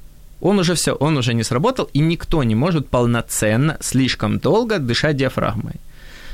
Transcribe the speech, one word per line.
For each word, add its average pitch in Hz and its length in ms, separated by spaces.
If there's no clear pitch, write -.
Он 196 180
уже 175 140
все, 147 260
он 151 180
уже 120 160
не 117 100
сработал, 175 520
и 139 40
никто 160 440
не 113 120
может 151 340
полноценно, 120 880
слишком 110 600
долго 214 400
дышать 135 360
диафрагмой. 123 580